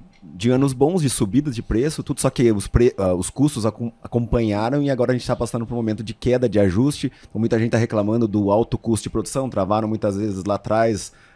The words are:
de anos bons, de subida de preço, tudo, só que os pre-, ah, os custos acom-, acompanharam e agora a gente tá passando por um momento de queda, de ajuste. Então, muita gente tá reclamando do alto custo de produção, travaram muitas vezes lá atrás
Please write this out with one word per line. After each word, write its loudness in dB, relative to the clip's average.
de -4
anos 2
bons, 2
de 2
subida -2
de -8
preço, -2
tudo, -8
só 2
que 2
os 0
pre-, 4
ah, 2
os -4
custos 0
acom-, -4
acompanharam 0
e 0
agora 0
a 0
gente -6
tá -2
passando -4
por -8
um -4
momento -2
de -10
queda, 2
de 2
ajuste. 2
Então, -8
muita 2
gente 0
tá 2
reclamando 0
do 0
alto 2
custo -2
de -6
produção, -4
travaram -2
muitas -2
vezes -4
lá -2
atrás 0